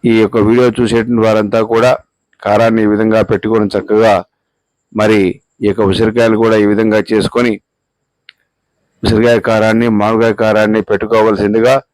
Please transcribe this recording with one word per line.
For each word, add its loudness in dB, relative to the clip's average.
ఈ 2
యొక్క 0
వీడియో 2
చూసేటువంటి -2
వారంతా 0
కూడా 2
కారాన్ని 0
ఈ 2
విధంగా 0
పెట్టుకొని -2
చక్కగా 0
మరి 0
ఈ -2
యొక్క -2
ఉసిరికాయలు 0
కూడా 0
ఈ 2
విధంగా 0
చేసుకొని -2
ఉసిరికాయ 2
కారాన్ని, 0
మామిడికాయ 0
కారాన్ని 0
పెట్టుకోవాల్సిందిగా 0